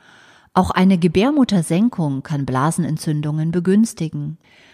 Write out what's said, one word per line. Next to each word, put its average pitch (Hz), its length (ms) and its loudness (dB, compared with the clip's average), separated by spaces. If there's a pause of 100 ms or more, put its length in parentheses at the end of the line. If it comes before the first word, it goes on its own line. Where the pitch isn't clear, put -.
(560)
Auch 185 160 2
eine 185 260 4
Gebärmuttersenkung 180 1300 0
kann 139 240 -4
Blasenentzündungen 151 1040 -2
begünstigen. 170 880 -2 (340)